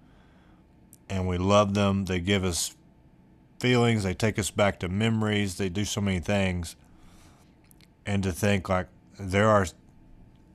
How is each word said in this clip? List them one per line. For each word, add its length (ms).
And 180
we 120
love 340
them. 320
They 160
give 240
us 300
feelings. 440
They 100
take 260
us 120
back 280
to 80
memories. 720
They 120
do 140
so 160
many 220
things. 540
And 180
to 80
think, 380
like, 180
there 300
are 160